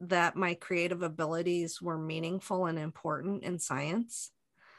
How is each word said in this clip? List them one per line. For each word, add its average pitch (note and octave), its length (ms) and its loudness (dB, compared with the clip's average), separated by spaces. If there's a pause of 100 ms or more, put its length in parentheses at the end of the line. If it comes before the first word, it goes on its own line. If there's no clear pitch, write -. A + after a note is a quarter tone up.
that F3 340 4
my F3 180 2
creative F3 480 0
abilities E3 800 0
were E3+ 160 -2
meaningful E3 680 0
and E3 140 0
important D#3 640 -2
in F3 160 -2
science. D#3+ 720 -2 (480)